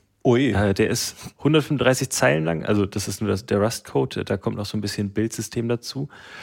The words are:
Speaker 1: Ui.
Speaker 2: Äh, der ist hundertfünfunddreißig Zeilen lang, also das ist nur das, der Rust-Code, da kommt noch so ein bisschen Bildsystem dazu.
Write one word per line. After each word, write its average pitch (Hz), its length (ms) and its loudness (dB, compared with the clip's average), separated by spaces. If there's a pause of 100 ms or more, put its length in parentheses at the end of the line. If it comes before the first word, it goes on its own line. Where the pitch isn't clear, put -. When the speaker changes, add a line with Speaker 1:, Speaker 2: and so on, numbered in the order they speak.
(260)
Speaker 1:
Ui. 123 260 6
Speaker 2:
Äh, 101 220 4
der 110 160 2
ist - 260 -4 (260)
hundertfünfunddreißig 135 680 2
Zeilen 139 340 2
lang, 82 220 -2
also 104 200 2
das 101 220 -4
ist - 140 -6
nur 107 80 -2
das, 95 160 -2
der 104 140 2
Rust-Code, 113 680 -2
da 101 100 -2
kommt 107 220 -4
noch 104 80 -6
so - 120 -6
ein 107 40 -4
bisschen 101 300 -4
Bildsystem 113 580 -4
dazu. 135 400 -6 (340)